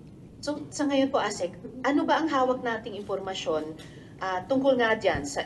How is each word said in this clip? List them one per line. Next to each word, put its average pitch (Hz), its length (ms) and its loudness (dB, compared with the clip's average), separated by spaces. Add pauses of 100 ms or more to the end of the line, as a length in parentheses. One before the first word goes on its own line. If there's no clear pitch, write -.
(420)
So, 294 220 -4 (100)
sa 294 160 0
ngayon 269 220 4
po, 240 100 2
Asek, 185 320 -4 (320)
ano 302 220 2
ba 311 160 4
ang 320 60 0
hawak 254 320 2
nating 226 400 -4
impormasyon, 190 720 -4 (480)
ah, 185 240 -2
tungkol 262 320 4
nga 226 160 4
dyan 160 320 2
sa - 200 -4